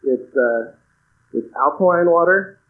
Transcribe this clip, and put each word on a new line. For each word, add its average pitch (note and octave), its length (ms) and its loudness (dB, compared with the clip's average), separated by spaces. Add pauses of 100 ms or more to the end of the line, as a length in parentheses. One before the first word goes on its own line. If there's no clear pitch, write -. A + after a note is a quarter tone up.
(140)
It's, B2 220 -8
uh, A#2 360 -2 (600)
it's - 240 -6
alkaline F3 480 0
water. F3 520 0 (120)